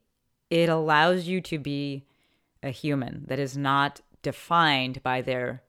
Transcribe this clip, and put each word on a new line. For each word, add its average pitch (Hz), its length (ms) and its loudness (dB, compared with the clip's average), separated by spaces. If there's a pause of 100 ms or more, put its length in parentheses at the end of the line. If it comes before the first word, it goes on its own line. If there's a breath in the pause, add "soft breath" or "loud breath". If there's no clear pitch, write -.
(500)
it 170 180 4
allows 160 580 4
you 185 140 -2
to 165 180 -6
be 143 460 -6 (580)
a 139 80 -6
human 135 560 -4
that 131 140 -4
is 135 160 -6
not 139 460 0 (200)
defined 139 800 0
by 127 180 0
their 127 480 -4